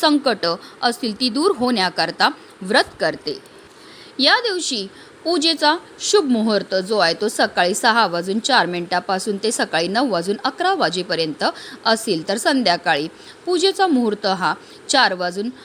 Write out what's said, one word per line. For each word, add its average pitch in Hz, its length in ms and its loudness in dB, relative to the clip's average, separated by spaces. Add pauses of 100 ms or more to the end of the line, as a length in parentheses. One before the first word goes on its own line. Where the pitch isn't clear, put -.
संकट 277 460 2 (360)
असतील 226 380 -2
ती 254 80 0
दूर 294 280 0
होण्याकरता 185 720 0 (320)
व्रत 226 380 0
करते. 151 380 -4 (800)
या 302 220 4
दिवशी 330 460 -4 (380)
पूजेचा 320 520 2 (240)
शुभ 403 240 2
मुहूर्त 220 500 0
जो 190 240 0
आहे 170 220 2
तो 208 80 0
सकाळी 208 460 2
सहा 226 320 2
वाजून 180 320 -2
चार 220 280 2
मिनिटापासून 180 720 -2
ते 220 160 -2
सकाळी 175 360 -2
नऊ 240 220 0
वाजून 185 340 -2
अकरा 349 300 0
वाजेपर्यंत 170 720 -2 (420)
असेल, 214 420 0
तर 196 80 -2
संध्याकाळी 175 720 0 (380)
पूजेचा 370 400 2
मुहूर्त 240 400 0
हा 180 280 0 (340)
चार 226 260 2
वाजून 180 360 -4 (140)